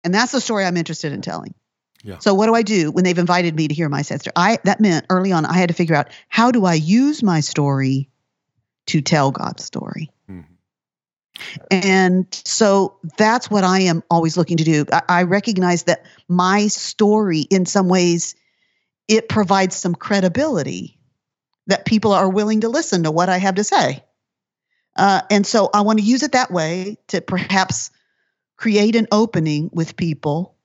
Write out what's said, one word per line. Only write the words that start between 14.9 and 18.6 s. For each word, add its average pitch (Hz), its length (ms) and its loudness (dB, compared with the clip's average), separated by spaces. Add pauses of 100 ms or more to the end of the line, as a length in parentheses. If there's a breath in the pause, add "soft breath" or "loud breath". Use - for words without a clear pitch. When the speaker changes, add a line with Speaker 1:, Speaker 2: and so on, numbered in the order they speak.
Speaker 1:
I, 135 160 2
I 180 160 2
recognize 180 600 0
that - 200 -2 (240 soft breath)
my 185 400 2
story, 208 760 0
in 185 260 0
some 190 220 0
ways, 175 440 2 (760)